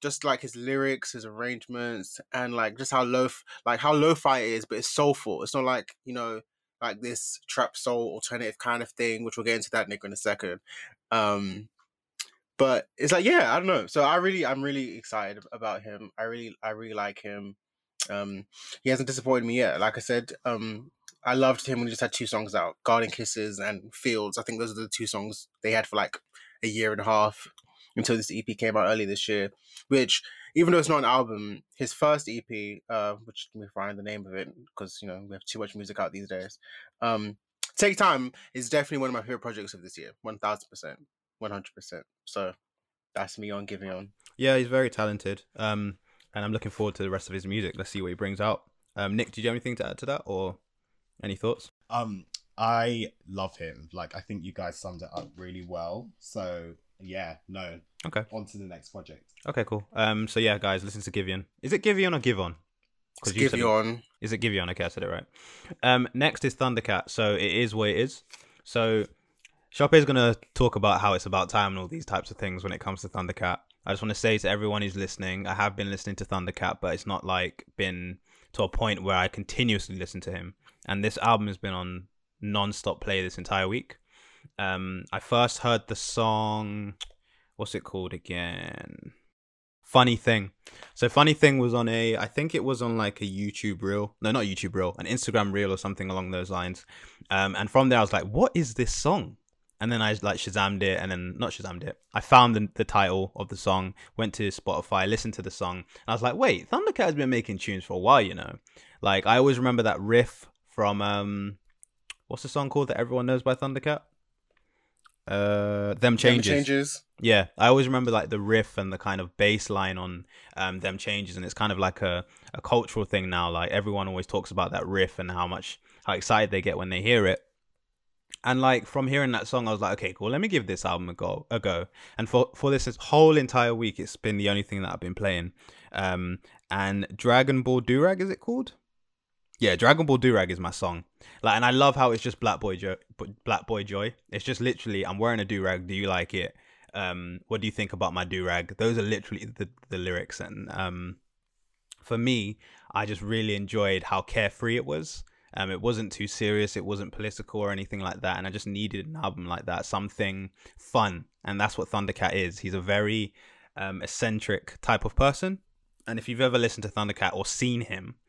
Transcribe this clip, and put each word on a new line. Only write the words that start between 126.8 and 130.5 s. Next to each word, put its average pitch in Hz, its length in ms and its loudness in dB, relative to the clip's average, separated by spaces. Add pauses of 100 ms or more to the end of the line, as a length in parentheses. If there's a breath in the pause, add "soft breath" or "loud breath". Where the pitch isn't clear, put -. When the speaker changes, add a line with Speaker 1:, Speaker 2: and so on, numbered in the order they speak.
Speaker 2:
they 92 120 -2
hear 113 240 6
it. 92 140 4 (1040)
And, 127 180 2
like, 127 240 6
from 131 220 -2
hearing 135 260 2
that 98 140 -2
song, 120 220 0
I 110 40 2
was 104 80 0
like, 98 140 2
"Okay, 104 180 -4
cool, 104 160 -6
let 135 120 0
me 214 80 -2
give 147 180 2